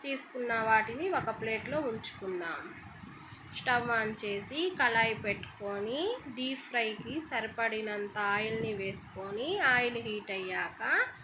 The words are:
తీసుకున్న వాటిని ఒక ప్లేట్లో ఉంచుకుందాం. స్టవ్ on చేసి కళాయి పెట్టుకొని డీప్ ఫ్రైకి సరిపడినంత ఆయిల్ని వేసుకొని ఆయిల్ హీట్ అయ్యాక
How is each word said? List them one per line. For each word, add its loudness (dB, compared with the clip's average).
తీసుకున్న -2
వాటిని 4
ఒక -2
ప్లేట్లో -2
ఉంచుకుందాం. -6
స్టవ్ 4
on 4
చేసి -2
కళాయి 6
పెట్టుకొని -2
డీప్ -4
ఫ్రైకి -2
సరిపడినంత -2
ఆయిల్ని 0
వేసుకొని -4
ఆయిల్ 4
హీట్ -4
అయ్యాక -4